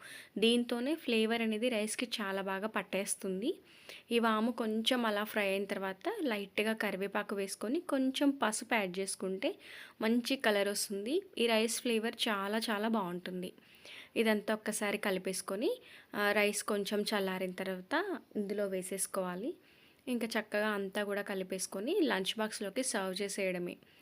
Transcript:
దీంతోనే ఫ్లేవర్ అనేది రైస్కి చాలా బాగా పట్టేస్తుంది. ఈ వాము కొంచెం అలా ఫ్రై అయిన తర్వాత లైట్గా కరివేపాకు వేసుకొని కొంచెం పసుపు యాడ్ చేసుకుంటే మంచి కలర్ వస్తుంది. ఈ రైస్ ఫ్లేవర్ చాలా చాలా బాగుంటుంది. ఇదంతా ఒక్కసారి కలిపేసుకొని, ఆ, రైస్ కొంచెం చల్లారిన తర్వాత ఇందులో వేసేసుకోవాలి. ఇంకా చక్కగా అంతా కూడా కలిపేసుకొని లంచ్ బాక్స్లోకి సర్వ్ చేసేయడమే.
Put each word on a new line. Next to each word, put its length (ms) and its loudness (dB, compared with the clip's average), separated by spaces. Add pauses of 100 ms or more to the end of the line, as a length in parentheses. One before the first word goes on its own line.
(380)
దీంతోనే 580 4
ఫ్లేవర్ 460 2
అనేది 280 2
రైస్కి 360 0 (160)
చాలా 200 -2
బాగా 260 -2
పట్టేస్తుంది. 920 -2 (520)
ఈ 80 4
వాము 320 4
కొంచెం 540 0
అలా 180 2
ఫ్రై 240 0
అయిన 180 0
తర్వాత 560 -4
లైట్గా 520 0
కరివేపాకు 600 -2
వేసుకొని 440 -2
కొంచెం 500 2 (140)
పసుపు 300 0
యాడ్ 260 0
చేసుకుంటే 560 -2 (460)
మంచి 340 4
కలర్ 320 4
వస్తుంది. 540 -2 (160)
ఈ 100 2
రైస్ 340 2
ఫ్లేవర్ 340 0 (120)
చాలా 300 0
చాలా 300 0
బాగుంటుంది. 680 -2 (640)
ఇదంతా 380 4
ఒక్కసారి 440 -2
కలిపేసుకొని, 840 -2 (340)
ఆ, 160 4
రైస్ 320 4
కొంచెం 380 0
చల్లారిన 500 0
తర్వాత 680 -2 (160)
ఇందులో 320 0
వేసేసుకోవాలి. 840 -4 (540)
ఇంకా 200 0
చక్కగా 420 0
అంతా 340 -2
కూడా 180 -2
కలిపేసుకొని 800 -2
లంచ్ 360 2
బాక్స్లోకి 460 -4
సర్వ్ 380 -2
చేసేయడమే. 560 -2 (240)